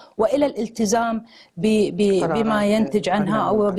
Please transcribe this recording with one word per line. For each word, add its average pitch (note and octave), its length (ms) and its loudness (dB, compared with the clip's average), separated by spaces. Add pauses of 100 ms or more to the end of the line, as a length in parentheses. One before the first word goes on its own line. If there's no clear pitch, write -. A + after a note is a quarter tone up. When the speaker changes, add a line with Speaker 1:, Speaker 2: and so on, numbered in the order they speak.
(180)
Speaker 1:
وإلى A#3+ 280 2
الالتزام A3+ 800 -2 (320)
ب-، G#3 380 0
ب-، - 20 -
بما F#3+ 300 2
Speaker 2:
قرارات G#3 360 0
Speaker 1:
ينتج G#3 460 0
عنها G3+ 120 0
Speaker 2:
عندنا G3 280 0
Speaker 1:
أو G#3 80 2
Speaker 2:
من G#3+ 40 2
قرار. G#3 160 0